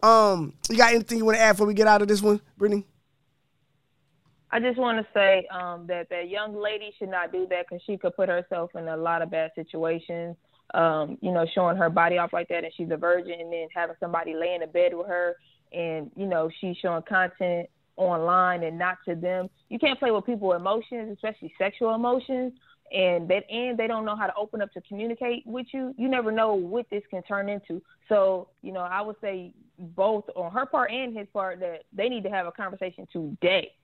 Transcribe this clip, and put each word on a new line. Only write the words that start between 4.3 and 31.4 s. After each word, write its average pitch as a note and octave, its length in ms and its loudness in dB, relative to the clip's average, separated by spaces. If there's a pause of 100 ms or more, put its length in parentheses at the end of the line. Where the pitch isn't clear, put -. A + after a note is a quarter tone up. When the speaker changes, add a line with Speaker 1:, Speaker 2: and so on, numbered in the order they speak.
Speaker 2:
I A3+ 80 0
just A#3+ 200 0
wanna A3+ 360 0
say, F#3+ 380 6
um, F3 340 -8
that F3 240 -4
that F3 180 -6
young G#3 280 -6
lady G#3 420 -4
should F#3+ 100 -8
not F3+ 240 -4
do F#3 160 -2
that F3 200 -2
'cause F3 180 -10
she G3+ 100 -4
could F3+ 200 -4
put F#3 120 0
herself F3 460 -4
in E3 140 -8
a D#3+ 80 -4
lot E3 260 0
of E3 80 -6
bad D#3+ 240 -2
situations. E3 800 -6 (380)
Um, D#3+ 460 2
you F#3 120 -2
know, E3 140 2
showing F3 300 2
her E3+ 140 4
body E3+ 280 4
off E3+ 140 -2
like E3+ 160 -4
that E3+ 160 -4
and E3 100 -10
she's E3+ 160 -6
a D#3+ 60 -2
virgin F3 440 0
and E3+ 120 -8
then E3 220 -6
having E3+ 240 -4
somebody E3+ 360 -4
lay E3+ 200 -2
in E3+ 60 -4
the D#3+ 80 -6
bed F3 260 4
with E3+ 140 -6
her F3 280 -2 (360)
and, D#3+ 440 -6
you G3 100 -6
know, E3 220 0 (120)
she's F3+ 160 -6
showing E3+ 260 -2
content F3+ 680 -2 (280)
online F3+ 680 2
and E3 160 -6
not F3+ 260 -2
to F3 120 -4
them. F3+ 340 -4 (180)
You A#3 120 -6
can't C4+ 180 2
play B3 140 2
with G3+ 140 0
people's G3+ 280 0
emotions, G#3+ 580 -4
especially G#3 460 -10
sexual A3 360 -2
emotions. B3 580 -2 (400)
And F3 360 2
that, G3 220 0
and A#3+ 280 -4
they A3+ 100 0
don't A3+ 160 -2
know G#3+ 120 -4
how G#3+ 120 -4
to - 80 -4
open G#3+ 260 -6
up G3+ 100 -8
to F3+ 100 -12
communicate A#3 640 -6
with A3+ 260 -10
you. C4 240 -6
You A#3+ 120 -2
never B3 240 0
know A3 220 2
what G3 360 -4
this G#3 200 -6
can F#3 140 -10
turn G3+ 240 -4
into. G3+ 320 -8 (280)
So, F#3+ 400 2 (140)
you F#3+ 100 -12
know, F#3 80 -6
I F3+ 200 -4
would G#3+ 200 -8
say F#3 320 -8 (260)
both F#3+ 460 0 (120)
on E3+ 160 -6
her B3+ 140 -2
part C4+ 260 0
and B3 240 -6
his G3+ 160 -10
part F#3 280 -4